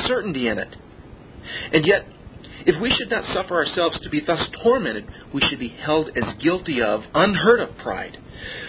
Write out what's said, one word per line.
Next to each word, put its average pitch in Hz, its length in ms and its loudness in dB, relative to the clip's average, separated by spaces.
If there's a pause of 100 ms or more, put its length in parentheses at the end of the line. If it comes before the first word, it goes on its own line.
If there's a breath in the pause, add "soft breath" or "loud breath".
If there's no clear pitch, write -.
certainty 175 400 0
in 104 100 0
it. - 180 -8 (960 loud breath)
And 156 140 4
yet, 190 220 2 (580 loud breath)
if 160 140 4
we 233 100 -2
should 233 220 -2
not 214 220 -2
suffer 180 220 -2
ourselves 160 440 0
to - 100 -10
be 151 120 0
thus 160 260 0 (160)
tormented, 165 420 2 (280 loud breath)
we 139 80 0
should - 180 0
be 123 80 -4
held 151 480 0
as 104 200 0
guilty 165 460 0
of 110 220 2 (100)
unheard 190 460 6
of - 200 -6
pride, 95 380 -6 (520 loud breath)